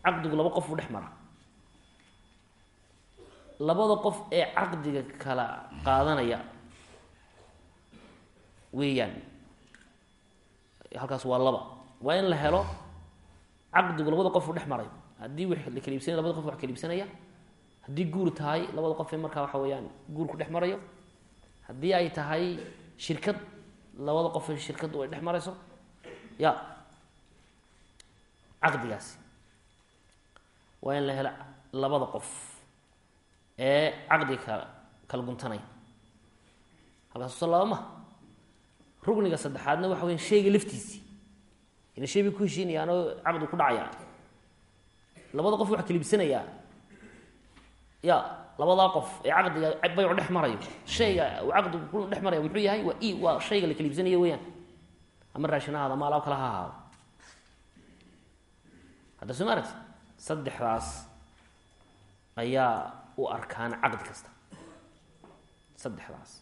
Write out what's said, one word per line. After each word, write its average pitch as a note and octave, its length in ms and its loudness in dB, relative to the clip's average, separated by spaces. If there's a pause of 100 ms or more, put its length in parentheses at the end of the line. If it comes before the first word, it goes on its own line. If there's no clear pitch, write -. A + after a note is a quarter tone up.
Caqdigu E3 320 2
laba D#3+ 140 4
qof D#3 200 0
uu D#3+ 80 -4
dhex - 120 -8
mara. G#2 200 -8 (2500)
Labada G3 420 4
qof G#3 160 0 (140)
ee E3 140 4 (100)
caqdiga D3+ 460 0 (180)
kala B2+ 260 0 (380)
qaadanaya C3 560 4 (2250)
weeyaan. B2+ 400 0 (1800)
Halkaas C3 300 -6
waa B2+ 140 2
laba. C3 220 4 (400)
Waa D3 160 2
in G3 120 2
la E3+ 60 4
helo D3+ 300 4 (1080)
caqdigu E3 380 2
labada F3 220 4
qof D3+ 160 2
uu E3 40 -4
dhex E3 140 -6
maray. A#2 200 -4 (320)
Haddii C#3+ 260 -6
wax E3+ 140 0 (100)
la B2 120 -8
kala C#3 120 -6
iibsanaya, D#3+ 240 -4
labada E3 160 0
qof D#3 120 -6
wax D3+ 120 -6
kala C3 140 -6
iibsanaya. E3+ 340 -4 (800)
Haddii D3 220 -2
guur E3+ 280 0
tahay, D3+ 280 -2 (120)
labada D#3+ 240 0
qof D#3+ 160 -6
ee D#3 40 -4
markaa D3+ 280 -4
waxa C#3 140 -4
weeyaan C3+ 260 -2 (240)
guur D#3 180 -4
ku D#3 100 -8
dhex D3+ 120 -6
marayo. F3+ 300 -2 (880)
Haddii C#3+ 260 0
ay F3 160 4
tahay D#3+ 480 -2 (400)
shirkad, F#3+ 400 -2 (640)
labada D3+ 340 2
qof E3 160 -4
ee D3+ 80 -2
shirkaddu D3 460 -6
ay C3+ 40 -4
dhex D3 140 -10
marayso. E3+ 320 -2 (840)
Ya. D3+ 120 6 (2000)
Caqdigaasi. B2 560 0 (1600)
Waa C#3 160 -2
in C#3 80 0
la C#3 80 -2
helo C3+ 160 -2 (440)
labada C3+ 380 2
qof - 160 -8 (1300)
ee C#3+ 340 4 (140)
caqdiga C#3+ 380 2
kala, G#2+ 200 -4 (420)
kala B2+ 160 -6
guntanaya. A#2+ 380 -8 (1500)
Halkaas B2 280 -8
waa E3+ 100 2
laba F3+ 140 6
ma. A3 120 0 (1300)
Rukniga G3 340 2
saddexaadna C#3+ 520 0
waxa E3+ 160 0
weeyaan E3+ 140 0
shayga G#3 300 6
laftiisii. - 520 2 (960)
Ila C3+ 100 -6
shay G3+ 160 4
bay G3+ 80 4
ku G3+ 120 -2
heshiinayaan D#3+ 460 0
oo F3+ 120 4 (220)
caqdi D#3+ 240 2
ku F3 100 -2
dhacaya. A#2+ 280 4 (1500)
Labada F#3+ 240 4
qof G3+ 120 2
wax G3 160 2
kala F3 140 2
iibsanaya. D3 420 2 (1600)
Ya, E3 140 6 (400)
labadaa F#3 360 6
qof D3 140 0 (160)
ee C3 60 2
caqdiga D#3+ 380 4 (260)
bay'u F3+ 220 4
dhex F3+ 140 0
marayo. D3+ 280 2 (260)
Shayga F#3+ 420 2 (180)
uu C3+ 80 0
caqdigu E3+ 380 2
ku F#3+ 80 -4 (120)
dhex F3 120 -2
marayo E3+ 220 2
muxuu F3+ 180 0
yahay? G3+ 220 2
Waa E3+ 180 0
ii, G#3+ 200 0
waa E3 180 4
shayga G3+ 280 2
la D3+ 60 0
kala D#3 140 -2
iibsanayo F3+ 340 4
weeyaan. E3+ 200 4 (920)
Ama D3+ 120 -2
raashin D3 280 0
ha D3 40 -4
ahaado, C3+ 140 0
ama D3 140 -2
alaab D3 180 2
kale C#3+ 100 0
ha C3 120 -2
ahaado. F#2 260 -4 (2500)
Hadda A#2+ 140 -8
soo D#3+ 120 -2
ma A#3 80 2
aragtid? - 240 -2 (400)
Saddexdaas A#2+ 720 -2 (1500)
ayaa B2 360 2 (440)
u C3 100 0
arkaan A#2 440 -6 (100)
caqdi A2 240 0
kasta. - 240 -16 (1500)
Saddexdaas. E2 540 -14 (100)